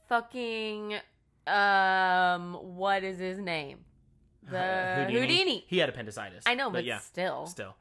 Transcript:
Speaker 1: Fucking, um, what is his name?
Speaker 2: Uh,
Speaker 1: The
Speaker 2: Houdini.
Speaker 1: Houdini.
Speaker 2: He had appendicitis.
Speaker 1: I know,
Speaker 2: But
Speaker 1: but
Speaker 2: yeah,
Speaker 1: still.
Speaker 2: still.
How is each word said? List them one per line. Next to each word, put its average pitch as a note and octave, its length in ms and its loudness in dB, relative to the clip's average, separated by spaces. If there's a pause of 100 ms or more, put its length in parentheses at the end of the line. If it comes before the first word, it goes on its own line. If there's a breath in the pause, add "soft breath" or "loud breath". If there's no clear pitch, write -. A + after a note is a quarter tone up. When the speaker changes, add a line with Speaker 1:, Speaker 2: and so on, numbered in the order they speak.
Speaker 1:
Fucking, A3 840 -4 (520)
um, F#3 1080 4 (220)
what G3 280 2
is F#3+ 160 -6
his F#3 200 -4
name? D#3 400 -6 (680)
Speaker 2:
Uh, - 40 -10
Speaker 1:
The F#3 540 0
Speaker 2:
Houdini. A#3 140 2
Speaker 1:
Houdini. D#4 480 2
Speaker 2:
He F3+ 100 0
had D3+ 120 4
appendicitis. G#2+ 560 -10
Speaker 1:
I A#3+ 100 2
know, C4 140 -2
Speaker 2:
But E3+ 100 -2
Speaker 1:
but A#2+ 60 -4
Speaker 2:
yeah, A#2 140 -4
Speaker 1:
still. D3+ 460 -4
Speaker 2:
still. G2+ 360 -12